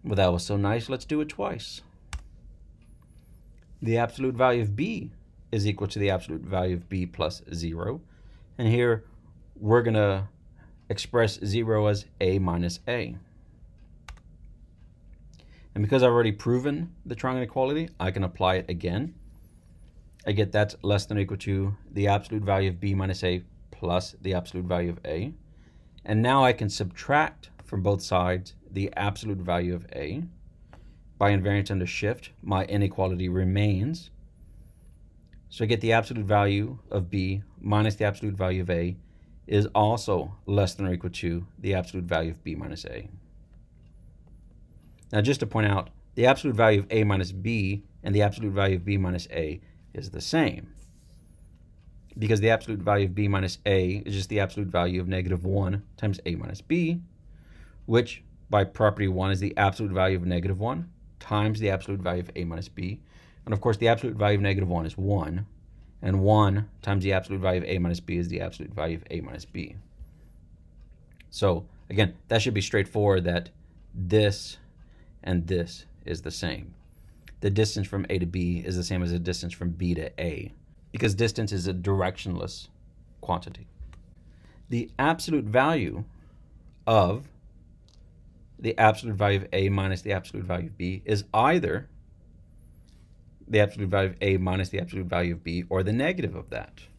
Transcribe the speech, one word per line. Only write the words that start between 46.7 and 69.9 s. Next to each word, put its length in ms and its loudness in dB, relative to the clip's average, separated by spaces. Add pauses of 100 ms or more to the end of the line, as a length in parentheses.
of 100 -6
A 140 4
minus 260 2
B 540 -4 (180)
and 120 -2
the 80 6
absolute 300 0
value 240 2
of 80 -4
B 120 0
minus 340 -2
A 300 -4 (320)
is 180 -10
the 100 -10
same, 520 -2 (1500)
because 220 2
the 100 4
absolute 300 0
value 260 2
of 80 -4
B 140 0
minus 360 0
A 400 2
is 100 -6
just 140 -4
the 120 -2
absolute 280 -4
value 320 0
of 60 -4
negative 380 -2
one 400 0 (120)
times 300 -2
A 80 -2
minus 260 -8
B, 400 0 (840)
which 380 2 (260)
by 140 4
property 440 2
one 220 0
is 100 0
the 160 -2
absolute 360 2
value 240 4
of 100 -2
negative 320 0
one 320 -6 (300)
times 400 0
the 100 2
absolute 300 -2
value 220 -2
of 120 -10
A 100 -6
minus 240 -6
B. 320 -8 (440)
And 100 -2
of 60 -2
course, 160 2
the 120 4
absolute 280 2
value 200 4
of 60 2
negative 260 2
one 180 0
is 120 -8
one, 480 0 (560)
and 200 2
one 460 6 (140)
times 220 0
the 80 2
absolute 280 0
value 200 2
of 60 -6
A 120 0
minus 220 0
B 160 -4
is 120 -2
the 120 -6
absolute 340 -10
value 220 -4
of 140 -12
A 100 -6
minus 240 -12
B. 320 -12 (1500)